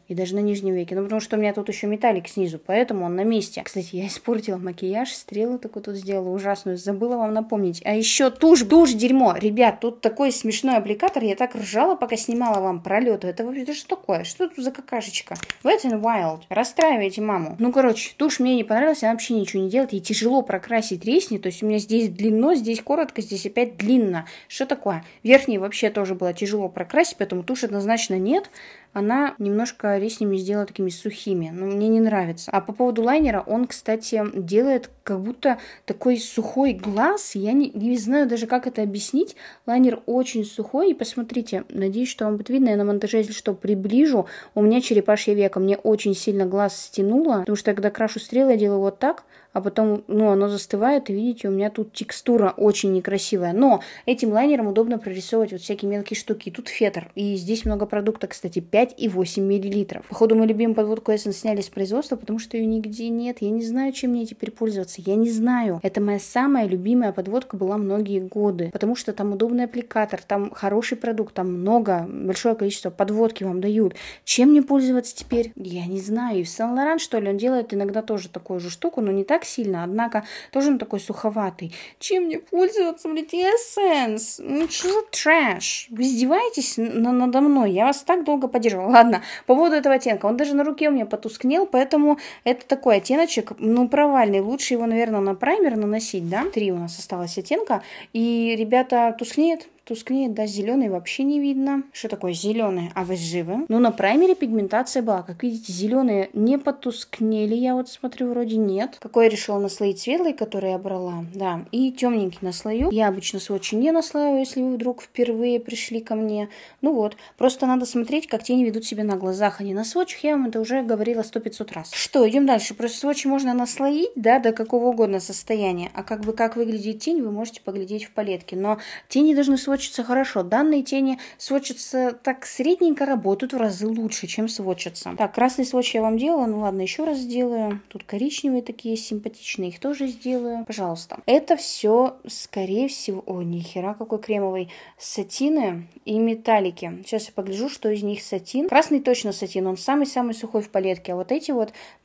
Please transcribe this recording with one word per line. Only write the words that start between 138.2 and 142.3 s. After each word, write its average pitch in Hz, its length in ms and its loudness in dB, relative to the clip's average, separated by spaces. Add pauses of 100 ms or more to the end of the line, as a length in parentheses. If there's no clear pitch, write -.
такие 226 340 -6
симпатичные, 208 720 -8
их 170 100 -14
тоже 277 260 -4
сделаю. 240 580 -4
Пожалуйста. 185 600 -6
Это 302 300 4
все, 247 640 2 (100)
скорее 202 580 -4